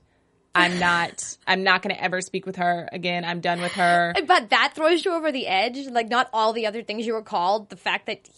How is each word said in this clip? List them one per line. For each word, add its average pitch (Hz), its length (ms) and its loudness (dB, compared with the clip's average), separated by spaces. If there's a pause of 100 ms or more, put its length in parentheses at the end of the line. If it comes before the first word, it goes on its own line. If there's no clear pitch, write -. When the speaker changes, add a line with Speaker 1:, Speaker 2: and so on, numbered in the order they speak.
(560)
Speaker 1:
I'm 180 240 4
not, 175 640 0
<laughs> - 60 -6
I'm 185 160 2
not 185 200 2
gonna 196 160 -4
ever 185 220 -2
speak 180 260 -8
with 185 80 -10
her 175 360 -2
again. 175 320 -4
I'm 175 180 -6
done 175 200 -2
with 175 120 -4
her." 175 420 2 (100)
Speaker 2:
But 320 240 4
that 254 240 4
throws 320 320 2
you 370 80 0
over 320 180 0
the 262 140 -4
edge. 240 400 -2
Like, 240 240 -2
not 247 240 0
all 220 180 2
the 226 140 -2
other 214 160 -6
things 220 240 -8
you 226 80 -2
were 220 80 -4
called. 202 480 -2
The 185 80 -16
fact 190 300 -4
that - 200 -10 (100)